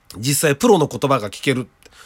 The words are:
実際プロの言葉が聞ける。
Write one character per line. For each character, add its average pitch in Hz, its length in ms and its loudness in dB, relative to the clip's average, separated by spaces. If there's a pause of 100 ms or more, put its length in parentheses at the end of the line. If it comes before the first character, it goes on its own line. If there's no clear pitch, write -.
(180)
実 139 300 -2
際 143 80 2
プ 240 120 0
ロ 202 100 8
の 151 100 2
言 127 220 -4
葉 135 100 2
が 104 100 -8
聞 - 140 -16
け 135 100 0
る。 123 140 -6 (380)